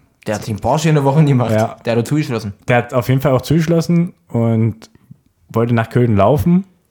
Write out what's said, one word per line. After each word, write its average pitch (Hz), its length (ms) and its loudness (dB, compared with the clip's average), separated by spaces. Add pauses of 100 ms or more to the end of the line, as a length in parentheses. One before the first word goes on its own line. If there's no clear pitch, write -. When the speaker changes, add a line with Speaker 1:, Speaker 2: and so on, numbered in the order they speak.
(280)
Speaker 1:
Der 104 80 -4
hat 101 100 -10
sich 113 80 -6
ein 95 60 -8
paar 127 180 0
schöne 156 260 0
Wochen 143 220 2
gemacht. 120 260 2
Speaker 2:
Ja. 110 340 0
Speaker 1:
Der 117 80 -2
hat 110 60 0
auch 113 80 -2
zugeschlossen. 117 460 -4 (140)
Speaker 2:
Der 123 100 2
hat 117 160 -4
auf 123 160 -2
jeden 131 120 2
Fall 143 100 0
auch 127 100 2
zugeschlossen 165 720 0 (140)
und 113 600 -2 (600)
wollte 117 240 0
nach 113 160 0
Köln 120 280 2
laufen, 151 480 2 (260)